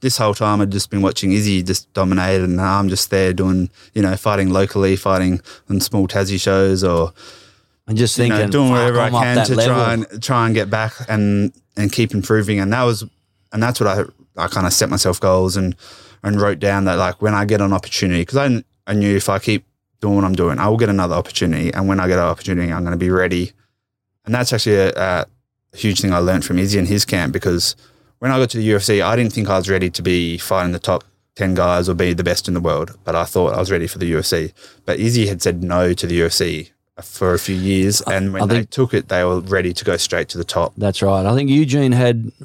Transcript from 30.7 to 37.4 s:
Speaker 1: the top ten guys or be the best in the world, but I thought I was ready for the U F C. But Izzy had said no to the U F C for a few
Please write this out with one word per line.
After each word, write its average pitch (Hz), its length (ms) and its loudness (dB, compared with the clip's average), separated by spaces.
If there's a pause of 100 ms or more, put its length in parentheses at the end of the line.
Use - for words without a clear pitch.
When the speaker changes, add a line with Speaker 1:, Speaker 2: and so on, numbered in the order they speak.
Speaker 1:
the 87 60 -4
top 90 240 -2 (320)
ten 92 200 0
guys 87 340 2
or 92 60 0
be 87 180 0
the 85 100 -2
best 87 240 -2
in 92 80 -2
the 85 60 -2
world, 78 440 -2
but 82 120 -4
I 82 80 0
thought 87 300 0
I - 40 -4
was 92 120 -2
ready 85 160 -2
for - 120 -10
the 90 80 -4
U 80 120 0
F - 80 -4
C. 80 260 -2 (340)
But 90 140 -2
Izzy 117 260 2
had 98 160 -4
said 87 220 0
no 90 300 2
to 87 120 -6
the 87 100 -2
U 85 100 2
F 82 60 -2
C 80 380 -4 (320)
for - 300 -2
a 87 60 2
few 95 180 -4